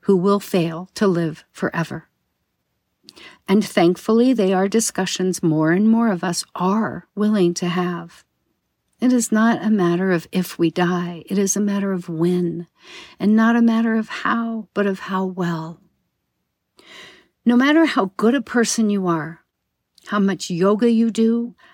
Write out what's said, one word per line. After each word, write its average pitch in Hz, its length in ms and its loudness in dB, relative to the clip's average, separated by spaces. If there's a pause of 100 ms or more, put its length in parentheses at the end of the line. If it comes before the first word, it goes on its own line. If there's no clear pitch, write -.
who 196 160 4
will 202 220 0
fail 170 560 -4
to 208 120 0
live 165 440 -2
forever. - 580 -8 (1400)
And 196 160 4
thankfully, 220 680 2
they 196 180 2
are 190 160 0
discussions 185 760 -2
more 156 280 2
and 208 160 2
more 226 220 2
of 180 140 -2
us 175 200 -4 (120)
are 185 580 -2
willing 202 400 2
to 180 140 -6
have. 175 580 -6 (760)
It 247 140 2
is 240 200 0
not 226 280 2
a 214 80 -2
matter 185 420 2
of 165 200 -2
if - 260 -4
we 165 140 2
die, 175 540 -4
it 196 120 -6
is 196 180 0
a 208 60 -2
matter 202 300 -2
of 180 160 -6
when, 170 600 -2 (520)
and 214 160 2
not 226 200 4
a 240 60 4
matter 226 340 2
of 220 120 -2
how, 226 680 -6
but 202 140 0
of 190 120 -4
how 190 260 -4
well. 170 560 -6 (1600)
No 240 120 4
matter 302 280 4
how 190 300 0
good 233 180 2
a 277 80 -2
person 226 480 0
you 196 180 -2
are, 165 340 -4 (680)
how 208 120 -2
much 196 300 -2
yoga 196 400 2
you 226 220 2
do, 233 420 0 (200)